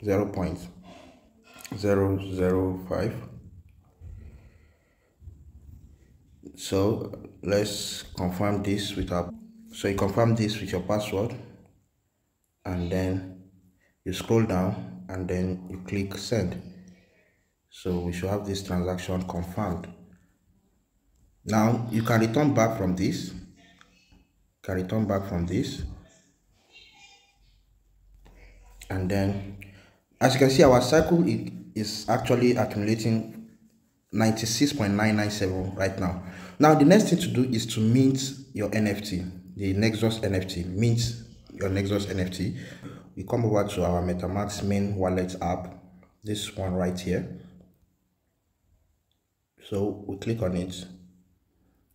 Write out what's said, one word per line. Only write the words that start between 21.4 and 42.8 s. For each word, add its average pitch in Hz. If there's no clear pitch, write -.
Now 110
you 113
can 113
return 135
back 113
from 90
this, 110
can 95
return 104
back 98
from 87
this, 95
and 95
then 98
as 127
you 131
can 131
see, 139
our 123
cycle 165
i-, 113
is -
actually 120
accumulating 107
ninety-six 110
point 101
nine 107
nine 104
seven 92
right 95
now. 87
Now 151
the 143
next 196
thing 170
to -
do 120
is 117
to 113
mint 131
your 101
N 107
F 98
T, 90
the 98
Nexus 110
N 98
F 92
T. 87
Mint 117
your 98
Nexus 98
N 95
F 92
T. -